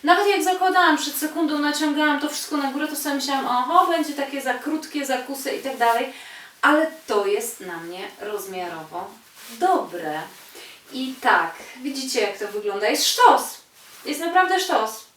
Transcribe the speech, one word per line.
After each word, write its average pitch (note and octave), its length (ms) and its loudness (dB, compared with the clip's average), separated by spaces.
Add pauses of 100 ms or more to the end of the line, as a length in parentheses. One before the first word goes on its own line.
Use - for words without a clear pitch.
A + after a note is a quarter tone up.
nawet G4+ 240 6
jak G4 160 4
zakładałam, F4+ 520 4
przed D4 180 -4
sekundą D4+ 440 0
naciągałam D4 640 2
to D4 80 -2
wszystko - 280 -6
na C4+ 140 0
górę, D4+ 180 -4
to D4 80 -6
sobie C#4+ 180 -4
myślałam, C4+ 320 -2
oho, D4 400 4
będzie D#4 260 0
takie C#4 280 -4
za B3 140 -2
krótkie, D4 520 -6
za B3+ 120 0
kuse C4 380 -6
i - 60 -8
tak C4 140 -6
dalej. A#3 360 2 (500)
Ale D4+ 240 6 (200)
to G3+ 200 2
jest A3 340 -2
na F3+ 160 -10
mnie E3+ 240 -12 (200)
rozmiarowo F#3 920 -8 (400)
dobre. E3+ 720 -2 (720)
I C4 280 -6
tak, - 340 2 (280)
widzicie, C4 380 -4
jak G3+ 180 -2
to G3+ 100 -6
wygląda. G#3 400 -2
Jest D4 180 2
sztos. - 560 4 (420)
Jest D4+ 160 -4
naprawdę F#4 400 2
sztos. G#3+ 440 -2 (120)